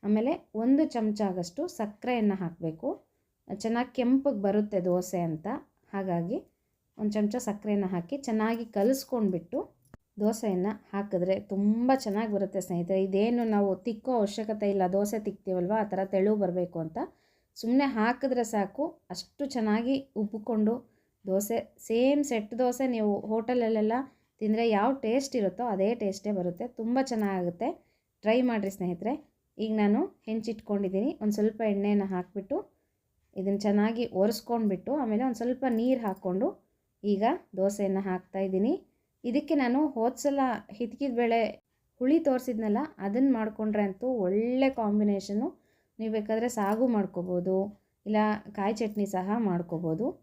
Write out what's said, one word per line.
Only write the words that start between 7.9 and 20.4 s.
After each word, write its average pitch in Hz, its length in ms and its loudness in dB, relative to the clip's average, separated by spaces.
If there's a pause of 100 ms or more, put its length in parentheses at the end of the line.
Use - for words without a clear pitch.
ಹಾಕಿ 175 280 -4
ಚೆನ್ನಾಗಿ 226 520 0
ಕಲಿಸ್ಕೊಂಡ್ಬಿಟ್ಟು 208 880 0 (580)
ದೋಸೆಯನ್ನು 208 540 0 (160)
ಹಾಕಿದ್ರೆ 190 480 -2 (120)
ತುಂಬ 214 480 2
ಚೆನ್ನಾಗಿ 220 380 -2
ಬರುತ್ತೆ 196 280 -2
ಸ್ನೇಹಿತರೆ. 180 420 0
ಇದೇನು 214 420 2
ನಾವು 208 340 2
ತಿಕ್ಕೋ 233 340 -6
ಅವಶ್ಯಕತೆ 214 560 -2
ಇಲ್ಲ, 196 220 2
ದೋಸೆ 208 280 0
ತಿಕ್ತೀವಲ್ವ, 190 560 -2
ಆ 214 120 0
ಥರ 190 180 -2
ತೆಳು 196 300 2
ಬರಬೇಕು 180 440 0
ಅಂತ 160 180 -6 (600)
ಸುಮ್ಮನೆ 262 320 2
ಹಾಕಿದ್ರೆ 240 560 0
ಸಾಕು. 214 380 -2 (260)
ಅಷ್ಟು - 360 -10
ಚೆನ್ನಾಗಿ 233 500 0 (200)
ಉಬ್ಬಿಕೊಂಡು 214 580 0 (520)